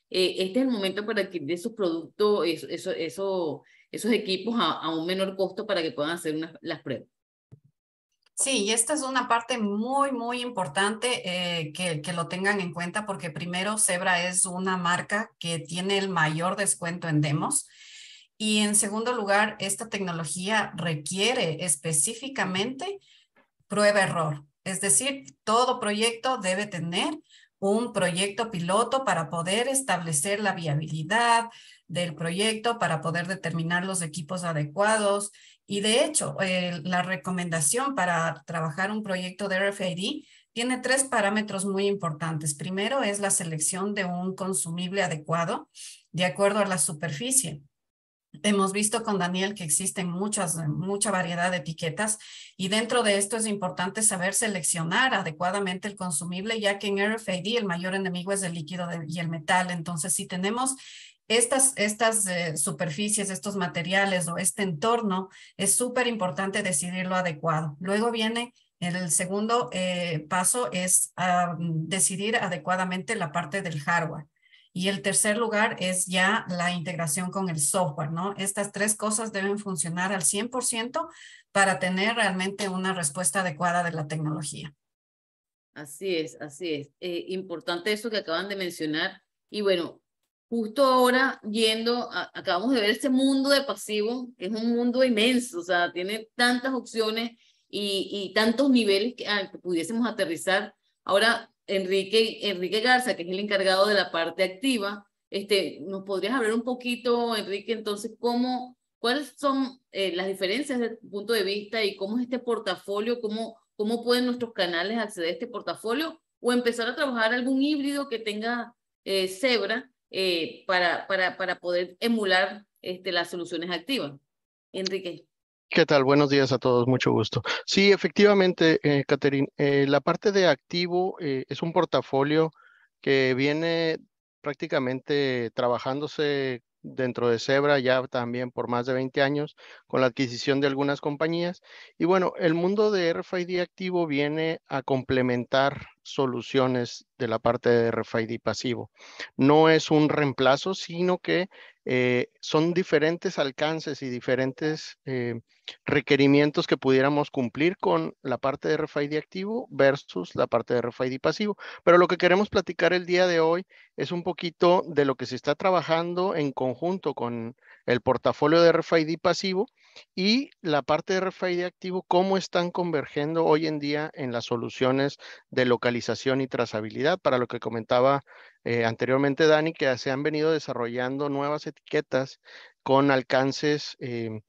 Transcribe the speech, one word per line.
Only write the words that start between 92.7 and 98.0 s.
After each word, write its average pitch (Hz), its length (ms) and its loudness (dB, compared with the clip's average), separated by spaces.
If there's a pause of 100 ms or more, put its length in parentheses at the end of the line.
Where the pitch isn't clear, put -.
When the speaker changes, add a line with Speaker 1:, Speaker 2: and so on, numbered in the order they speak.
Speaker 1:
de 262 80 4
ver 208 120 4
este 277 180 0
mundo 269 400 2
de 277 140 4
pasivo, 240 720 -4
que 180 80 -8
es 190 60 -6
un 226 240 0
mundo 240 280 2
inmenso, 240 560 2
o 170 40 -6
sea, 175 280 2
tiene 202 440 -6
tantas 247 380 2
opciones 226 580 -2 (360)
y, 196 440 -4